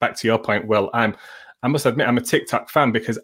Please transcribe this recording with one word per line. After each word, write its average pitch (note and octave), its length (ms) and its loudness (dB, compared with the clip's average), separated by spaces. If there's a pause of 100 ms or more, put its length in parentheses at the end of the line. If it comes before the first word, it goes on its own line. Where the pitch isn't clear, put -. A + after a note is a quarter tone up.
back - 180 -2
to - 80 -4
your A2+ 120 4
point, G#2+ 280 -2
Will, G#2 280 2
I'm, A2 200 2 (480)
I B2 60 0
must C#3+ 160 0
admit, B2+ 240 2
I'm B2 80 2
a A#2+ 60 0
TikTok - 480 -2
fan C#3 200 2
because A2 340 -2